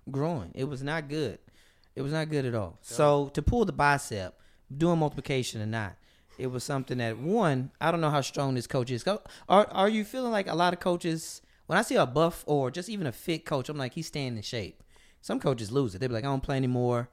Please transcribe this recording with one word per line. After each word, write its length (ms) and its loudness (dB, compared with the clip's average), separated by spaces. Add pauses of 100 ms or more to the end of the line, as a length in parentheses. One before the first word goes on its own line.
groin. 460 -4
It 80 -4
was 180 -6
not 280 -4
good. 300 -4 (560)
It 60 -4
was 120 -2
not 160 -2
good 160 0
at 100 -2
all. 260 -4
So 520 4
to 80 0
pull 240 4
the 80 0
bicep, 640 0 (360)
doing 240 4
multiplication 640 -2
or 40 -4
not, 320 -6 (400)
it 100 -4
was 160 -4
something 360 -4
that, 180 -2
one, 540 2 (100)
I 100 2
don't 80 0
know 100 2
how 120 2
strong 340 -2
this 100 -2
coach 240 -2
is. 140 -4
Co-, 180 -2 (280)
are, 220 8
are 180 4
you 160 0
feeling 260 -4
like 160 0
a 80 -2
lot 160 4
of 80 -6
coaches, 600 -2 (260)
when 100 2
I 40 6
see 140 -2
a 100 6
buff 420 2
or 240 2
just 160 -8
even 200 -4
a 40 -2
fit 340 -6
coach, 220 -2
I'm 100 -8
like, 160 -6
"He's 140 -6
staying 300 -4
in 40 -6
shape." 400 -8 (400)
Some 200 -4
coaches 280 0
lose 240 0
it. 60 -10
They 80 -2
be 60 -4
like, 100 -2
"I 40 -4
don't 140 -2
play 140 -4
anymore. 580 0